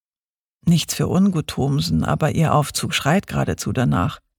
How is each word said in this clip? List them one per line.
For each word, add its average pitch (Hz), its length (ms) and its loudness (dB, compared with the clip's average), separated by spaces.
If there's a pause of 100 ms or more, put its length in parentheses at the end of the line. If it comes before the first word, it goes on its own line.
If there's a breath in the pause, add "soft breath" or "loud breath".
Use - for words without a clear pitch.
(680)
„Nichts 165 280 2
für - 140 -2
ungut, 180 380 2
Thomsen, 151 580 0
aber 151 280 0
Ihr 160 220 2
Aufzug - 380 -2
schreit 175 340 0
geradezu 131 460 -4
danach. 120 480 0 (180)